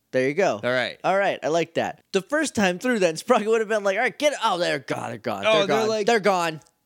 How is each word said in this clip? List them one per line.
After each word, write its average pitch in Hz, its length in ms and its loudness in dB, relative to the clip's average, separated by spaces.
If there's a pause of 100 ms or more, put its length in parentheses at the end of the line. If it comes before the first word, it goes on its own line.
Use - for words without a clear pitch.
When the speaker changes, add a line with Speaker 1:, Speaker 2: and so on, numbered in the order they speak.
(160)
Speaker 1:
There 127 120 2
you 147 60 -2
go. 151 300 2
Speaker 2:
All 120 60 0
right. 120 340 -2
Speaker 1:
All 175 140 2
right, 185 240 0
I 135 60 -2
like 160 260 -2
that. 107 260 -4 (120)
The 190 100 0
first 302 320 -2
time 180 240 2
through, 240 220 0
then, 165 180 2
Sprague 220 280 2
would 220 140 2
have 208 80 -4
been 208 160 -2
like, 196 140 2
"All 233 40 0
right, 247 160 -4
get, 294 140 2 (100)
oh, 208 140 0
they're 160 220 -2
gone, 123 320 -6
they're 117 80 -10
gone, 113 280 -6
Speaker 2:
Oh, 220 120 4
Speaker 1:
they're 202 80 2
Speaker 2:
they're, - 140 2
Speaker 1:
gone, 220 80 0
Speaker 2:
like, 214 180 -2
Speaker 1:
they're 233 140 4
gone." 170 400 0 (260)